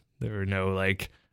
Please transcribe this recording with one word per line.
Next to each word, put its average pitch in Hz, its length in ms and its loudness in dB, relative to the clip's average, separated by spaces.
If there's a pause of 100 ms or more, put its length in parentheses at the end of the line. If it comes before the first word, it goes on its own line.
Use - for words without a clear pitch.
(200)
There 110 140 -2
were 98 120 -2
no, 95 300 0
like, 95 340 0 (240)